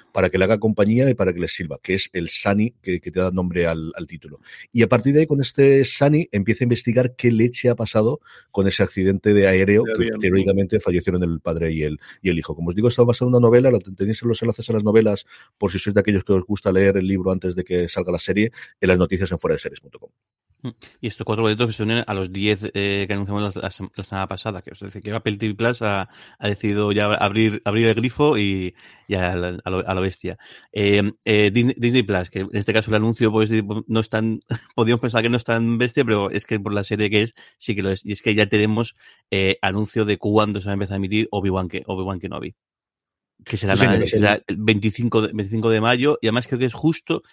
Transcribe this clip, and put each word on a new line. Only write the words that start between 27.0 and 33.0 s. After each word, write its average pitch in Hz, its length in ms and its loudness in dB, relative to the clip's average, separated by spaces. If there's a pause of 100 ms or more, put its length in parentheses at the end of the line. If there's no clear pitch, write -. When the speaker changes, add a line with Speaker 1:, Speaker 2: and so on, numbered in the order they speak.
Speaker 3:
abrir, 104 540 2
abrir 113 220 2
el 110 60 4
grifo 127 440 2
y, 95 360 -2 (340)
y 101 60 -2
a 90 220 0
la, 90 260 -6
a 92 80 -8
lo, 92 160 -4
a 95 80 -2
lo 92 60 -2
bestia. 90 380 -6 (340)
Eh, 101 400 2 (120)
eh, 104 280 4
Disney, 120 240 2
Disney 120 280 2
Plus, 92 260 -2
que 95 100 -8
en 95 140 -8
este 104 180 -2
caso 107 180 0
el 110 60 4
anuncio, 110 340 2